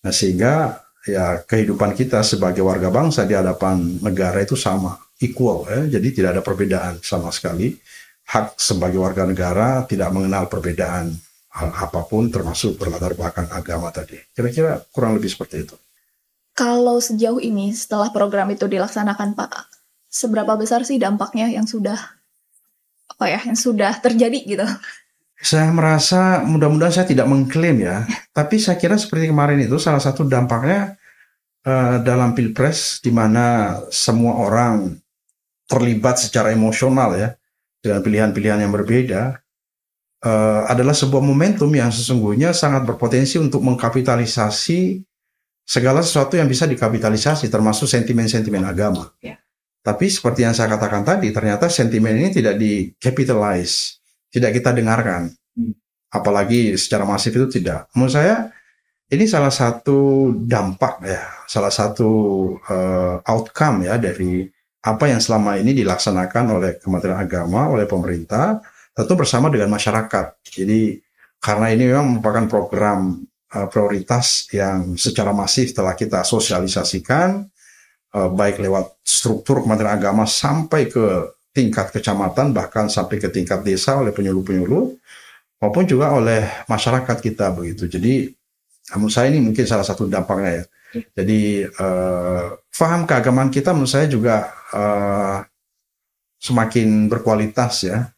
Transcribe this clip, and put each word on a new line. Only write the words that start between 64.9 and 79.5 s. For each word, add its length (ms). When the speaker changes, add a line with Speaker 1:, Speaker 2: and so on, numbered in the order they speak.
Speaker 1:
yang 120
selama 380
ini 160
dilaksanakan 800
oleh 260
Kementerian 400
Agama, 520
oleh 180
pemerintah, 720
tentu 240
bersama 340
dengan 220
masyarakat. 720
Jadi 560
karena 340
ini 180
memang 300
merupakan 320
program, 640
eh, 180
prioritas 840
yang 440
secara 380
masif 400
telah 200
kita 300
sosialisasikan, 1200
eh, 200
baik 280
lewat 420
struktur 600